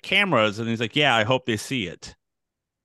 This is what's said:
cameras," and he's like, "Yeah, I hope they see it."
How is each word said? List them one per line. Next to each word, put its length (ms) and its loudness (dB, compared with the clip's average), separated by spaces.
cameras," 560 2
and 100 -4
he's 120 -2
like, 160 -4
"Yeah, 180 4
I 100 4
hope 220 0
they 120 -2
see 280 -6
it." 300 -14